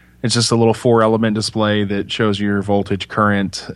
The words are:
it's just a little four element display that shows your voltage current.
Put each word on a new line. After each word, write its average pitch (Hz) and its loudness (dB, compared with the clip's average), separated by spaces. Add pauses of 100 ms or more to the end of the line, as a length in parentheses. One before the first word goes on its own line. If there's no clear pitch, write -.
(220)
it's 117 -2
just 117 0
a 120 2
little 113 4
four 117 2
element 110 2
display 104 0
that 101 -4
shows 104 -2
your 101 0
voltage 101 -2
current. 101 0